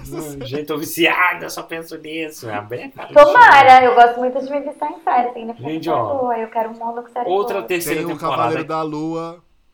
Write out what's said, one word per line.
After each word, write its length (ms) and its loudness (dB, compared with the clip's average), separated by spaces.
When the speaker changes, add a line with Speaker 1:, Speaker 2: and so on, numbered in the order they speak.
Speaker 1:
essa 160 -14
Speaker 2:
Hum, 40 -10
Speaker 1:
série." 240 -12
Speaker 2:
gente, 220 -8
tô 100 -6
viciada, 720 -2
só 140 -12
penso 340 -14
nisso. 520 -12
É 120 -8
bem 240 -12
a 60 -18
cara 160 -16
do 60 -8
Speaker 3:
Tomara, 600 8
Speaker 2:
Chico. 100 8
Speaker 3:
eu 100 4
gosto 240 6
muito 240 -2
de 80 -10
me 80 -4
viciar 320 -8
em 100 -14
série, 280 -2
tem 180 -12
Speaker 2:
Gente, 380 -10
Speaker 3:
série 40 -6
Speaker 2:
ó, 280 -4
Speaker 3:
boa, 200 -4
eu 120 -8
quero 220 -6
um 20 -16
mundo 300 -10
com 60 -20
série 200 -8
Speaker 2:
outra 300 -4
Speaker 3:
boa. 80 -10
Speaker 2:
terceira 340 -4
Speaker 1:
Tem 40 -6
o 40 -6
Speaker 2:
temporada. 280 -6
Speaker 1:
Cavaleiro 300 -4
da 140 -6
Lua. 580 -8